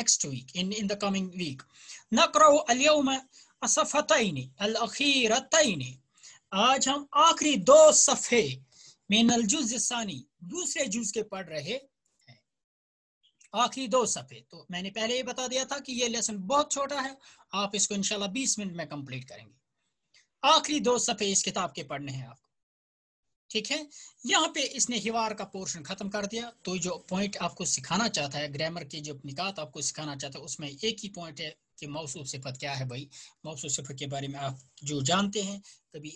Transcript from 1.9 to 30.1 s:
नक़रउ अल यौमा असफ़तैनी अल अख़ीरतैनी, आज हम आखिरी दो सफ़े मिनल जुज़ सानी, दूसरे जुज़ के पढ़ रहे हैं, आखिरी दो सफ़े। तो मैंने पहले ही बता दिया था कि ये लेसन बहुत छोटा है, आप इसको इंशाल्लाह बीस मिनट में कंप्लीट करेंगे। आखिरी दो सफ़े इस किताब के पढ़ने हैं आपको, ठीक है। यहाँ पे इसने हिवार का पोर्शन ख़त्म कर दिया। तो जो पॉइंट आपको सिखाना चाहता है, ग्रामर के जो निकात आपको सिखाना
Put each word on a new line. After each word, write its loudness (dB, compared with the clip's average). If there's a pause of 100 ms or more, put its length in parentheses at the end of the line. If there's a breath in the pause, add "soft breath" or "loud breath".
नक़रउ 8
अल 2
यौमा 4 (420 soft breath)
असफ़तैनी 2
अल -2
अख़ीरतैनी, 0 (540 loud breath)
आज 4
हम -2
आखिरी 6
दो 12
सफ़े 2 (480 loud breath)
मिनल 6
जुज़ 0
सानी, -4 (180)
दूसरे -4
जुज़ -4
के -2
पढ़ -10
रहे -6
हैं, -6 (1700)
आखिरी 0
दो 2
सफ़े। -6
तो -20
मैंने -6
पहले -2
ही -2
बता -6
दिया -2
था -6
कि -10
ये -2
लेसन -4
बहुत 0
छोटा -4
है, -6 (360 soft breath)
आप -2
इसको 0
इंशाल्लाह -2
बीस -2
मिनट -6
में -8
कंप्लीट -12
करेंगे। -20 (880 soft breath)
आखिरी 4
दो 2
सफ़े -2
इस 2
किताब -4
के -10
पढ़ने -8
हैं -10
आपको, -20 (1040)
ठीक -4
है। -4 (380 loud breath)
यहाँ 4
पे -4
इसने -2
हिवार -2
का -10
पोर्शन -10
ख़त्म -8
कर -4
दिया। -8 (120)
तो -4
जो -4
पॉइंट -2
आपको -6
सिखाना 0
चाहता -4
है, -6
ग्रामर -4
के -14
जो -10
निकात -6
आपको -10
सिखाना -6